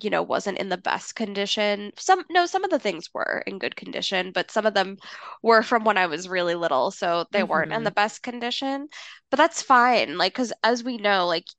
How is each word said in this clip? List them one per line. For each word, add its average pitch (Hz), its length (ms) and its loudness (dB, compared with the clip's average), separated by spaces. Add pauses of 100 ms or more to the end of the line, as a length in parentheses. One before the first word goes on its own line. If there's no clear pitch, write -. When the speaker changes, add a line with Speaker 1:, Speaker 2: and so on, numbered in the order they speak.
Speaker 1:
you 208 100 -4
know, 170 120 2
wasn't 180 360 -2
in 196 120 -4
the 180 80 -2
best - 380 -6
condition. 202 800 -2
Some, 370 320 2
no, 349 160 2
some 370 180 -2
of 392 60 -4
the 311 100 2
things 175 320 -6
were - 340 -4
in 196 120 -8
good - 180 -8
condition, 185 560 -4
but 175 180 -4
some 214 160 0
of 208 80 2
them 196 220 0 (460)
were 220 200 8
from 226 220 0
when 208 140 4
I 185 80 4
was 170 220 -6
really 175 260 0
little, 165 360 2
so 170 420 -2
they 202 120 2
weren't 156 280 0
in 226 120 -2
the 208 60 -2
Speaker 2:
Mm-hmm. - 20 -2
Speaker 1:
best 208 300 -2
condition. 262 640 -6 (420)
But 269 80 0
that's 330 240 2
fine, 240 560 4
like, 185 160 0
'cause 240 180 -2 (120)
as 233 200 2
we 247 140 -4
know, 202 280 2
like, 175 200 -2 (120)